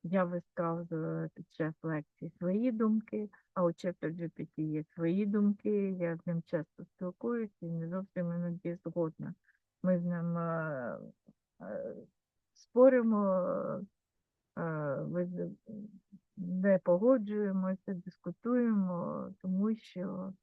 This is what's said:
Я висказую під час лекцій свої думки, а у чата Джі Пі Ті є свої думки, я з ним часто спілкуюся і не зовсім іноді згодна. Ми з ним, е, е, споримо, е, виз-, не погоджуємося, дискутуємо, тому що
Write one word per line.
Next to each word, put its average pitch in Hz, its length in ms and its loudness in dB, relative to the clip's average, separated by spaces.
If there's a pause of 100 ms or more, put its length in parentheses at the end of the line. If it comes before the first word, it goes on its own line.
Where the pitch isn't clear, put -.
Я 185 200 2
висказую 165 1080 -4
під 165 180 -16
час 160 220 -2 (100)
лекцій 160 560 -6
свої 208 320 2
думки, 214 580 0 (240)
а 185 100 0
у 170 100 4
чата 175 360 -6
Джі 170 180 -6
Пі 160 180 -8
Ті 156 180 -6
є 156 200 -2
свої 175 420 0
думки, 202 640 2
я 170 260 -2
з 165 120 -10
ним 170 180 -2
часто - 400 -6
спілкуюся 220 760 -6
і 165 100 -6
не 165 180 -4
зовсім 180 440 -4
іноді 170 520 -4
згодна. 165 480 -4 (500)
Ми 180 160 2
з 175 60 -2
ним, 170 320 -2
е, 156 640 -2 (600)
е, 107 340 -8 (580)
споримо, 233 720 6 (1300)
е, 170 40 -4 (400)
виз-, 175 540 -4 (840)
не 185 420 4
погоджуємося, 196 1120 2
дискутуємо, 190 1400 -2 (120)
тому 196 340 0
що 190 680 -8